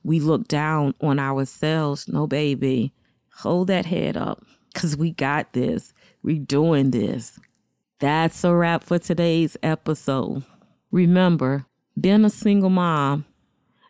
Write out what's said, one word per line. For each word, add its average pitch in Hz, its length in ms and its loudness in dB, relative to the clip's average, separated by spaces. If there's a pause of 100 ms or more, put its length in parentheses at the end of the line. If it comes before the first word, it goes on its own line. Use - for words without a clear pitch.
we 160 160 0
look 147 280 0
down 151 540 0
on 143 180 0
ourselves. 143 880 -2
No, 147 200 -2
baby, 135 680 0 (440)
hold 180 300 0
that 190 180 0
head 160 320 -2
up, - 260 -6 (300)
'cause 147 240 -2
we 165 140 0
got 143 420 -4
this. - 400 -4 (280)
We 151 180 -2
doing 139 520 2
this. 113 480 -4 (600)
That's 156 440 0
a 175 100 4
wrap 170 300 2
for 175 160 -2
today's 165 640 0
episode. 147 800 -4 (480)
Remember, 170 760 2 (340)
being 202 260 4
a 214 40 4
single 202 400 2
mom 151 560 0 (640)